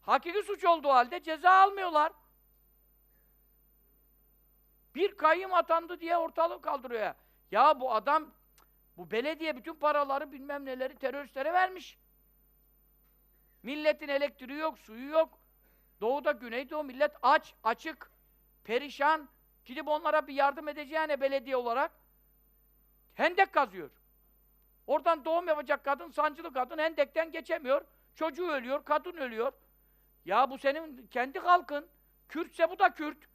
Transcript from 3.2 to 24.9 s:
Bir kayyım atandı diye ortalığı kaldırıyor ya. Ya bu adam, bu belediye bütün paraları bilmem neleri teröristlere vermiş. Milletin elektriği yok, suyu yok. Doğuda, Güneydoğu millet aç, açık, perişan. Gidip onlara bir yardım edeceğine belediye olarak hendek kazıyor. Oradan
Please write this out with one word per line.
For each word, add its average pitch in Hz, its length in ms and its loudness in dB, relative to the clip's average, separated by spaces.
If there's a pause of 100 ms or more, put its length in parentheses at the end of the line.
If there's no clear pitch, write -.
Bir 370 220 0
kayyım 359 380 2
atandı 339 460 0
diye 339 160 -2
ortalığı 339 460 -2
kaldırıyor 240 400 -4
ya. 170 140 -4 (340)
Ya 262 300 6
bu 254 120 -2
adam, 285 380 0 (680)
bu 170 140 -16
belediye 302 460 -4
bütün 320 180 -14
paraları 285 580 0
bilmem 285 320 -12
neleri 262 320 -8
teröristlere 277 560 -6
vermiş. 370 460 0 (1600)
Milletin 302 460 -2
elektriği 277 500 -4
yok, 311 200 -4
suyu 233 300 -16
yok. 320 300 2 (640)
Doğuda, 262 320 0
Güneydoğu 254 520 -8
millet 277 280 -2 (100)
aç, 294 320 4 (100)
açık, - 460 -6 (540)
perişan. 277 640 -2 (360)
Gidip 285 240 -10
onlara 302 380 2
bir 285 80 -12
yardım 277 340 0
edeceğine 294 520 -4
belediye 269 360 -2
olarak 247 360 -2 (1200)
hendek 359 380 2
kazıyor. 190 380 -2 (960)
Oradan 311 380 0